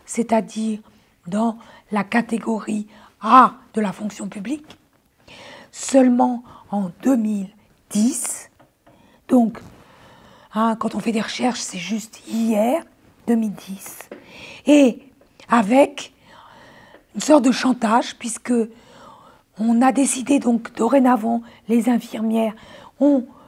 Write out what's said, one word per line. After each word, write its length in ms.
c'est-à-dire 760
dans 320
la 140
catégorie 840
A 340
de 60
la 120
fonction 360
publique, 500
seulement 720
en 200
deux 140
mille 320
dix. 600
Donc, 300
hein, 220
quand 180
on 60
fait 100
des 100
recherches, 400
c'est 180
juste 500
hier, 560
deux 80
mille 180
dix. 460
Et 360
avec 680
une 40
sorte 240
de 80
chantage, 640
puisque 380
on 240
a 80
décidé 480
donc 380
dorénavant, 640
les 200
infirmières, 640
on 260